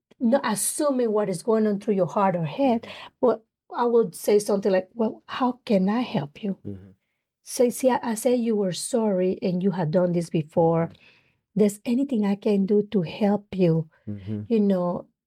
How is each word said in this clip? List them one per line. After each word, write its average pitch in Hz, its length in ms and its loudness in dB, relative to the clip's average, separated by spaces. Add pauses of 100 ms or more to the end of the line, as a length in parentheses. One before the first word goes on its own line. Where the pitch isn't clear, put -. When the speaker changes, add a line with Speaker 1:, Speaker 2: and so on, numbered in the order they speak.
(200)
Speaker 1:
not 277 240 2
assuming 247 720 -2
what 208 160 0
is 175 140 -6
going 220 240 2
on 208 120 0
through 202 160 0
your 180 120 2
heart 196 280 0
or 170 100 -2
head. 233 420 0 (340)
But 226 220 0 (300)
I 269 120 -2
would 233 300 2
say 208 240 2
something 202 320 0
like, 185 220 0
"Well, 220 340 -4
how 247 380 -2
can 190 240 2
I 226 120 0
help 151 420 -6
you?" 196 220 -4
Speaker 2:
Mm-hmm. 98 260 -14 (520)
Speaker 1:
Say, - 260 0
"See, 254 200 0
I, 247 120 0
I 240 140 -4
say 247 200 0
you 226 200 0
were 196 160 0
sorry 190 720 0
and 180 220 -2
you 196 80 2
had 170 200 -2
done 180 220 2
this 170 160 -2
before. 165 640 0 (640)
There's 208 300 2
anything 247 400 0
I 202 100 0
can 202 300 0
do 208 260 2
to 202 100 0
help 202 540 -2
you, 165 340 2 (180)
Speaker 2:
Mm-hmm. 104 400 -6
Speaker 1:
you 226 120 2
know, 185 480 0 (200)